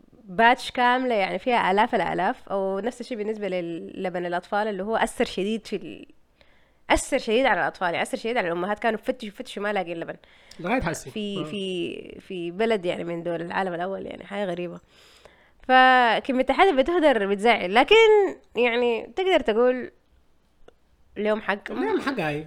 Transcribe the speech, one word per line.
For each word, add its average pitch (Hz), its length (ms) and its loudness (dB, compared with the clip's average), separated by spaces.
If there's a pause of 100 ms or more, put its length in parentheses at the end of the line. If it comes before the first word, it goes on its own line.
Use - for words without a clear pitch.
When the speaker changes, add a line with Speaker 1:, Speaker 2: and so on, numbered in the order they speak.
(240)
Speaker 1:
باتش 226 460 2
كاملة 247 440 0
يعني 185 240 0
فيها 190 320 0
آلاف 214 240 2
الآلاف. 175 540 -2
أو 190 320 -4
نفس 233 200 -6
الشيء 233 180 -10
بالنسبة 208 300 -4
للبن 180 800 -6
الأطفال 202 420 -4
اللي 190 140 -4
هو 220 140 -4
أثر - 280 -2
شديد 208 420 -4
في 208 100 -8
ال-، - 300 -12 (840)
أثر 294 280 0
شديد 247 280 0
على 196 140 2
الأطفال، 156 280 -2
يعني 160 140 -2
أثر 233 160 -6
شديد 226 180 -6
على 196 100 -2
الأمهات، 180 320 -2
كانوا 220 200 -2
بفتشوا، - 320 -8
بفتشوا - 320 -12
ما 208 100 -4
لاقين 175 280 -4
لبن. - 160 -10 (440)
Speaker 2:
لغاية 208 220 -2
هسي. 151 280 -6
Speaker 1:
في، 202 300 -6
Speaker 2:
آه. 151 40 -6
Speaker 1:
في، 185 760 -8
في 170 300 -10
بلد 202 360 -2
يعني 170 180 -4
من 170 180 -6
دول 165 200 -6
العالم 185 320 -4
الأول، 185 320 -8
يعني - 180 -14
حاجة 202 200 -8
غريبة. 175 360 -8 (800)
فكمية 254 880 6
الحاجة 359 200 6
بتهدر 277 560 4
بتزعل، 202 480 2
لكن 294 220 6 (600)
يعني 233 600 0
تقدر 370 240 2
تقول 240 500 0 (1300)
لهم 214 240 -2
حق. 202 320 -6
Speaker 2:
لهم 262 280 -2
حق، 262 200 -4
هاي. 156 260 -4